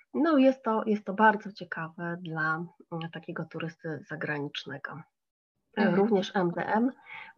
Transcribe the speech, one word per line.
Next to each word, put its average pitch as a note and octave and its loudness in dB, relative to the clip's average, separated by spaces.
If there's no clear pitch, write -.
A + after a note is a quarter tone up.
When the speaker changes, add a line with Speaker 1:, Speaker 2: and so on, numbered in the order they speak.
Speaker 1:
No, D4 4
jest C4 6
to, A3 0
jest G#3 0
to F#3+ -6
bardzo G#3 4
ciekawe E3+ -8
dla, D#3+ -2
e, E3 -6
takiego E3+ -8
turysty D#3+ -10
zagranicznego. D3 -8
E, - -10
Speaker 2:
Mhm. F3+ 4
Speaker 1:
również G3 2
M F3 2
D E3+ -4
M, A#3 2